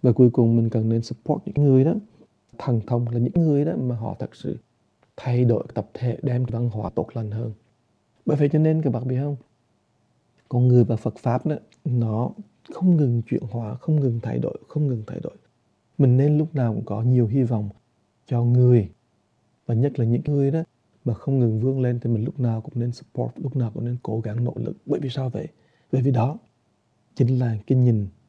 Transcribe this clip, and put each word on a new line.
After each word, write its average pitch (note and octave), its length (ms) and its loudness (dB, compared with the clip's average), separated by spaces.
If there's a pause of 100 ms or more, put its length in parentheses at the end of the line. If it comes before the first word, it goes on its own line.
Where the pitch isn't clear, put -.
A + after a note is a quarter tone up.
Và B2+ 100 6
cuối B2 180 6
cùng A#2 260 4
mình A2+ 140 2
cần A2+ 180 0
nên A2+ 140 0
support - 440 -6
những - 180 0
người C3+ 200 6
đó, D#3+ 100 2 (640)
thần A#2+ 280 -2
thông A#2+ 220 -2
là A#2 100 -4
những A#2+ 160 0
người D3 300 2
đó E3 120 -4
mà B2 200 -4
họ G#2+ 220 -8
thật - 180 -10
sự - 220 -8 (580)
thay B2 280 0
đổi A#2+ 200 2 (100)
tập - 200 -6
thể, B2 280 -4
đem B2 220 -2
cái A#2 160 -6
văn A#2+ 100 -2
hóa G#2+ 200 -6
tốt - 240 -4
lành A2 160 -6
hơn. A2 220 -8 (720)
Bởi D3 100 2
vậy C#3+ 160 4
cho D3+ 60 2
nên D#3+ 240 2
các C#3 100 0
bạn B2 160 -4
biết B2+ 140 -2
không, C#3+ 140 -4 (1120)
con B2 200 4
người B2 160 8
và A2+ 120 -2
Phật - 200 -6
Pháp B2 300 -2
đó, D3+ 100 -2 (280)
nó A#2 460 -2 (440)
không F3+ 220 2
ngừng A#2+ 260 2
chuyển - 280 -4
hóa, A#2 240 -6
không D3+ 260 0
ngừng A#2+ 220 0
thay B2 160 -4
đổi, - 200 -4 (100)
không D3+ 180 -2
ngừng A#2+ 200 -4
thay - 140 -10
đổi. - 160 -12 (600)
Mình B2+ 180 6
nên D3 220 4
lúc D#3+ 160 -2
nào A#2 200 0
cũng - 100 -6
có G#2+ 180 -6
nhiều B2 240 2
hy B2 160 0
vọng A2+ 260 -2 (580)
cho A#2+ 160 -2
người, A#2+ 480 4 (760)
và A#2 80 -2
nhất B2+ 240 0
là A#2+ 60 0
những A#2 200 0
người C#3 260 0
đó D#3+ 120 -2 (420)
mà A#2 100 -2
không C3+ 240 -2
ngừng A2+ 220 2
vươn C3 200 -2
lên B2 200 0
thì A#2+ 100 -4
mình A2 140 0
lúc C3+ 160 -8
nào A2+ 200 -2
cũng - 160 -16
nên A#2+ 160 -4
support, A#2+ 440 -8
lúc C#3 200 -8
nào A#2 180 -2
cũng A#2 100 -8
nên B2 180 -6
cố A2 180 -6
gắng A2 240 -4
nỗ B2 120 -4
lực. - 200 -8 (100)
Bởi - 140 -4
vì C#3 80 -6
sao C3 200 -6
vậy? - 200 -8 (440)
Bởi C3+ 100 2
vì C3+ 80 2
đó C3 280 0 (760)
chính B2+ 240 2
là A#2+ 180 -2 (100)
cái B2+ 120 2
nhìn A#2 280 2 (220)